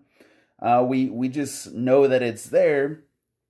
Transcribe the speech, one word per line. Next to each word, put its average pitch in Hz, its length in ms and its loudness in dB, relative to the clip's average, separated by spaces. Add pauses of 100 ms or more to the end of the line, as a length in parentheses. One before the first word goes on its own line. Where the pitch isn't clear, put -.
(600)
Uh, 123 260 2
we, 131 220 -2
we 120 180 -4
just 131 460 -8
know 127 340 4
that 127 140 2
it's 113 240 -6
there 156 580 0 (460)